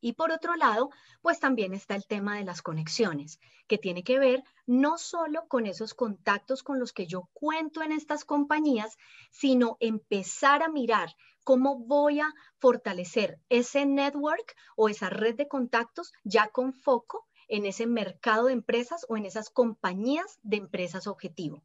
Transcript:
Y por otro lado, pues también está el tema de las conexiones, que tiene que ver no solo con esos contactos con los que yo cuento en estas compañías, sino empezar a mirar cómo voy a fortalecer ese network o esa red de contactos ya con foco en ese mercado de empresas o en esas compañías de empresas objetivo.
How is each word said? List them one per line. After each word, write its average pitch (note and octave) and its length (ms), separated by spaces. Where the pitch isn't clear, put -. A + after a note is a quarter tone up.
Y A#3 100
por E4 180
otro E4 240
lado, C4 340
pues E4 180
también A3+ 360
está G3 180
el G3 140
tema G#3 300
de G#3 60
las F3 200
conexiones, D#3 760
que G#3 100
tiene F3+ 260
que B3+ 140
ver C4 260
no C#4 320
solo E4 500
con A#3 200
esos G3 260
contactos G#3+ 680
con C4+ 160
los B3 120
que F#3 140
yo F3+ 280
cuento D#4 500
en D#4 80
estas D#4 340
compañías, C#4+ 720
sino B3 500
empezar A3+ 840
a E4 60
mirar A3+ 400
cómo C4 340
voy C#4+ 420
a D4+ 140
fortalecer G#3 800
ese B3+ 360
network C#4+ 720
o G#3+ 140
esa G3+ 220
red G#3+ 240
de C#4+ 120
contactos B3 680
ya G#3+ 240
con B3+ 260
foco - 540
en G#3 200
ese G3 180
mercado A3+ 640
de C4 60
empresas A#3+ 540
o A3+ 100
en G#3 100
esas G#3+ 240
compañías A#3 920
de G#3 160
empresas F#3 480
objetivo. E3+ 600